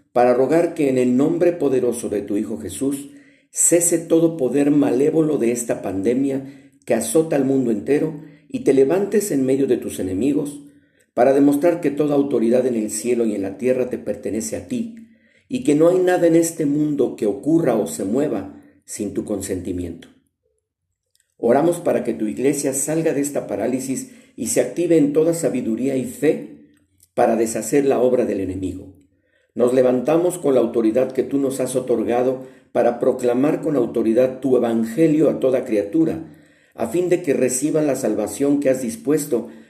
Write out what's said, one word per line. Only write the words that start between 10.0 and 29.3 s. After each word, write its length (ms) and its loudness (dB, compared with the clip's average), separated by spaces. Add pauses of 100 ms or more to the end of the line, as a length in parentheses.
enemigos 600 -2 (520)
para 220 4
demostrar 460 4
que 100 -2
toda 240 0
autoridad 520 2
en 80 0
el 160 -2
cielo 360 -2
y 80 -2
en 80 -4
la 160 -8
tierra 320 0
te 80 -6
pertenece 580 -8
a 120 -12
ti 400 -8 (400)
y 160 -6
que 100 2
no 140 4
hay 100 4
nada 280 2
en 100 4
este 280 0
mundo 500 0
que 120 -4
ocurra 500 0
o 100 0
se 180 -8
mueva 580 -4 (220)
sin 280 -8
tu 120 -4
consentimiento. 840 -6 (1300)
Oramos 420 2
para 260 -2
que 100 -4
tu 120 -4
iglesia 460 -2
salga 400 -2
de 80 -2
esta 260 -4
parálisis 640 -6 (220)
y 120 -8
se 140 0
active 360 0
en 160 4
toda 220 2
sabiduría 600 -2
y 80 -2
fe 720 -4 (380)
para 220 2
deshacer 480 0
la 160 2
obra 240 4
del 160 -2
enemigo. 540 -8 (600)